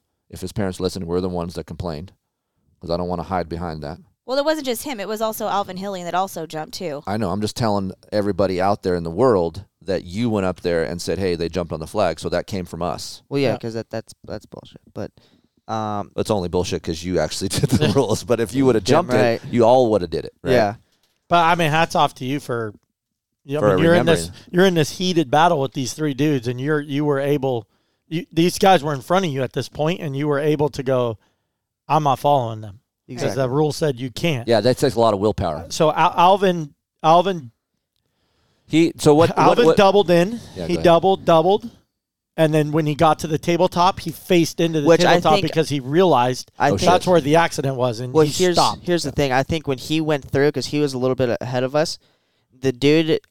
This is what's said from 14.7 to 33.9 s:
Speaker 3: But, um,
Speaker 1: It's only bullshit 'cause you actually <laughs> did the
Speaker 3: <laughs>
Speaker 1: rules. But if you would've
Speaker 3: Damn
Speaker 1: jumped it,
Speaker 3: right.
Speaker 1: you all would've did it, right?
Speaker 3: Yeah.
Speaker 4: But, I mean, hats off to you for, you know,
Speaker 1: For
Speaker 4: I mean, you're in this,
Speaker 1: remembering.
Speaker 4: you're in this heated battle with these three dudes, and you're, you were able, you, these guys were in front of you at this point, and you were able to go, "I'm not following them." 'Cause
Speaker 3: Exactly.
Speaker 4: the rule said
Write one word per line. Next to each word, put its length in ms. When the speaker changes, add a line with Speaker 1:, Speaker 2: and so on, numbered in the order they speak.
Speaker 3:
But, 180
um, 440
Speaker 1:
It's 120
only 200
bullshit 340
'cause 220
you 140
actually 280
<laughs> 20
did 200
the 200
Speaker 3:
<laughs> 60
Speaker 1:
rules. 300
But 160
if 120
you 120
would've 180
Speaker 3:
Damn 60
Speaker 1:
jumped 60
it, 40
Speaker 3:
right. 320
Speaker 1:
you 140
all 260
would've 200
did 160
it, 80
right? 80
Speaker 3:
Yeah. 240
Speaker 4:
But, 160
I 100
mean, 160
hats 240
off 200
to 100
you 160
for, 320
you 100
know, 60
Speaker 1:
For 100
Speaker 4:
I 40
mean, 100
you're 100
in 100
this, 220
Speaker 1:
remembering. 240
Speaker 4:
you're 140
in 100
this 160
heated 400
battle 300
with 120
these 200
three 200
dudes, 360
and 100
you're, 220
you 240
were 140
able, 460
you, 220
these 280
guys 240
were 100
in 80
front 240
of 60
you 120
at 100
this 160
point, 320
and 160
you 100
were 120
able 300
to 140
go, 340
"I'm 160
not 160
following 420
them." 180
'Cause 40
Speaker 3:
Exactly. 200
Speaker 4:
the 60
rule 220
said 300